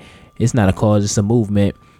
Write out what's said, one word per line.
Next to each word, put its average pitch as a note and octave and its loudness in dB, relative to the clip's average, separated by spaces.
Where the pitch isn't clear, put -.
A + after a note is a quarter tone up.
it's B2 -2
not G#2+ 2
a F#2+ 0
cause, G#2 0
it's G2+ -4
a G#2+ 2
movement, G#2 0